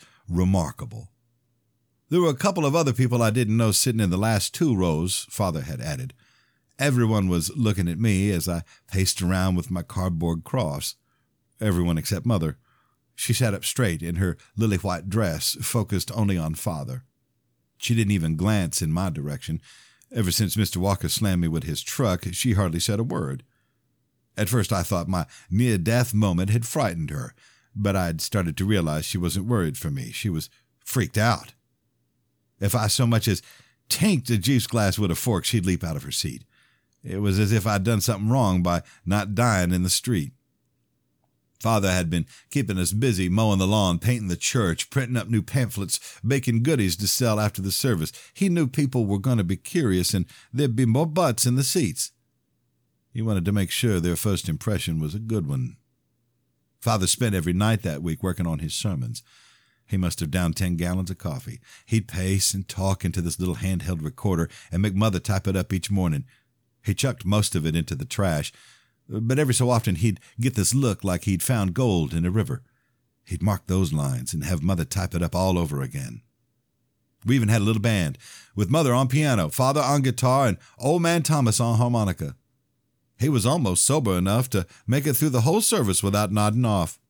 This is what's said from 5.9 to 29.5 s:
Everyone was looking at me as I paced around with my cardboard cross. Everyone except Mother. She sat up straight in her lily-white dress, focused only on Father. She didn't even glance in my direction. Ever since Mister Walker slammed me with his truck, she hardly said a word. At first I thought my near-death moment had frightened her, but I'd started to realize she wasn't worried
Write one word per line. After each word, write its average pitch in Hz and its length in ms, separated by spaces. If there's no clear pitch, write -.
Everyone 117 500
was 87 260
looking 101 340
at 85 120
me 104 300
as 87 180
I 85 140
paced - 340
around 92 360
with 85 140
my 87 120
cardboard 85 600
cross. 73 500
Everyone 87 380
except 85 260
Mother. 85 320
She - 180
sat 113 180
up 95 140
straight 87 360
in 85 140
her 90 220
lily-white 98 540
dress, 90 500
focused 104 520
only 101 260
on 80 160
Father. 69 500
She - 180
didn't 107 180
even 80 220
glance 92 460
in 78 120
my 90 180
direction. 73 500
Ever 101 200
since 95 260
Mister 98 240
Walker 95 300
slammed 92 320
me 82 60
with 80 160
his 78 180
truck, 98 500
she 110 220
hardly 90 260
said 104 180
a 113 60
word. 69 400
At 104 100
first 113 240
I 92 100
thought 85 240
my 87 200
near-death 113 640
moment 98 340
had 117 160
frightened 101 460
her, 120 240
but 101 180
I'd 85 280
started 85 340
to 92 80
realize 82 400
she - 140
wasn't 90 260
worried 98 320